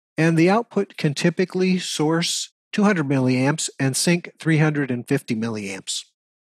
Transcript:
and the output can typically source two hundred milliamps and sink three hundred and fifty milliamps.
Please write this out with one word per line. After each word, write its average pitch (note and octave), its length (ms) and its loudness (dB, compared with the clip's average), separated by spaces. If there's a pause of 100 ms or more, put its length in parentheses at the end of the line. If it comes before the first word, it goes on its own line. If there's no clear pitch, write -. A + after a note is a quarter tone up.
(160)
and E3 200 2
the E3 140 4
output G3+ 460 -2
can D3 180 -2
typically F#3 640 0
source E3 760 -2 (180)
two G#3+ 140 0
hundred E3+ 240 2
milliamps C3 640 0 (100)
and C3+ 160 0
sink F3 420 0
three D#3+ 200 2
hundred D3 320 0
and A#2+ 180 -6
fifty C#3 260 -2
milliamps. G#2+ 720 -6 (420)